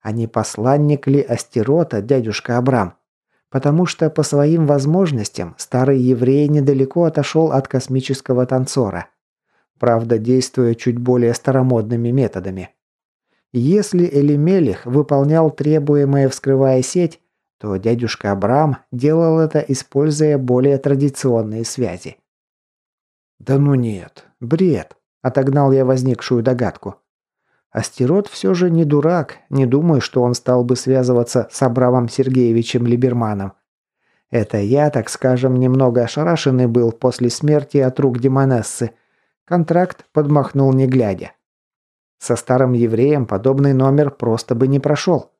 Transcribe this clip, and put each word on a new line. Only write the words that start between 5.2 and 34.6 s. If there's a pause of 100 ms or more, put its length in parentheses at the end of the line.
старый
еврей
недалеко
отошел
от
космического
танцора. (720)
Правда,
действуя
чуть
более
старомодными
методами. (800)
Если
Элимелих
выполнял
требуемое,
вскрывая
сеть, (380)
то
дядюшка
Абрам (140)
делал
это,
используя
более
традиционные
связи. (1200)
«Да
ну
нет, (140)
бред!» (260)
отогнал
я
возникшую
догадку. (760)
Астерот
все
же
не
дурак, (120)
не
думаю,
что
он
стал
бы
связываться
с
Абрамом
Сергеевичем
Либерманом. (800)
Это
я,